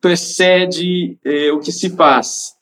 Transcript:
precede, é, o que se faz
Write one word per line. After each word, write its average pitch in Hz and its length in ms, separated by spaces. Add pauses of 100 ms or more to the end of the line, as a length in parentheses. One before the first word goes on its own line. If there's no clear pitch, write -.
precede, 180 1200
é, 147 280
o 151 80
que 147 100
se 185 200
faz 147 720